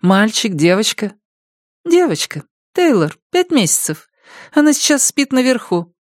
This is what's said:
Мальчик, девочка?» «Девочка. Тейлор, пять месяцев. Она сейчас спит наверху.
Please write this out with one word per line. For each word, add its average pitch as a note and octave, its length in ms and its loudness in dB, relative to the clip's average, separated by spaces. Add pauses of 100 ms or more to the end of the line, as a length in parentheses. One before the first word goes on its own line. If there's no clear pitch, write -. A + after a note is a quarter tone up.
Мальчик, G3 540 0
девочка?» F#3+ 600 0 (720)
«Девочка. E4+ 600 -2 (280)
Тейлор, A3 460 0 (120)
пять F4+ 200 -2
месяцев. - 580 -2 (440)
Она D4+ 200 4
сейчас C#4+ 320 0
спит - 280 -2
наверху. B3+ 640 -2 (140)